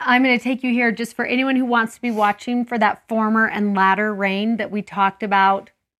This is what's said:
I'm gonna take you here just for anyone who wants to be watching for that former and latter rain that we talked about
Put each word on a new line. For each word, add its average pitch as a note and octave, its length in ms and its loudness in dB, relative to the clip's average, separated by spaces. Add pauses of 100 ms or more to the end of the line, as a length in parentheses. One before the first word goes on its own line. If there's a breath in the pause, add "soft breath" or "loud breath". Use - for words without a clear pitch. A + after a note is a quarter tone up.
I'm B3+ 220 2
gonna B3 160 2
take B3 240 -4
you B3+ 100 -2
here A#3+ 200 0
just A3+ 220 -8
for - 100 -4
anyone C4 320 0
who C4 80 0
wants A#3 300 -2
to - 80 -20
be A#3+ 80 -4
watching G#3+ 540 -2
for A#3+ 140 -4
that G#3 300 0
former A3 380 2
and G#3 300 -2
latter F#3+ 380 2
rain G3+ 420 -2
that G3+ 140 -6
we G3+ 120 -4
talked G3 400 -2
about G3 480 2 (300)